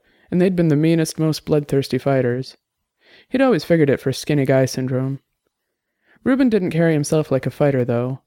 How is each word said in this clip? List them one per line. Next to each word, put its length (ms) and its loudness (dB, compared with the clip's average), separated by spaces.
and 120 0
they'd 120 2
been 140 2
the 80 4
meanest, 420 0
most 280 -2
bloodthirsty 520 0
fighters. 600 -2
He'd 100 -2
always 240 2
figured 260 2
it 120 0
for 100 -2
skinny 320 -2
guy 220 2
syndrome. 560 -6
Ruben 240 2
didn't 220 0
carry 200 2
himself 400 0
like 140 0
a 60 -4
fighter, 340 0
though. 420 -4